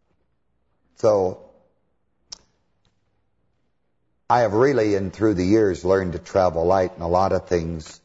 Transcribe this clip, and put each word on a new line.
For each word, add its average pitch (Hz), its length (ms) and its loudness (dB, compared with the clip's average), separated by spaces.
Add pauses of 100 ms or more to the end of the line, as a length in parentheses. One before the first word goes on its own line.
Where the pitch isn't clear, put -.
(960)
So, 98 420 0 (3000)
I 120 120 2
have 107 120 0
really, 113 420 2
and 95 180 -4
through 107 220 0
the 90 100 0
years, 98 400 2
learned 92 280 0
to 87 60 -10
travel 87 460 -2
light 92 300 0
in 82 60 -16
a 85 60 -6
lot 92 240 0
of 90 160 -4
things. 82 580 -6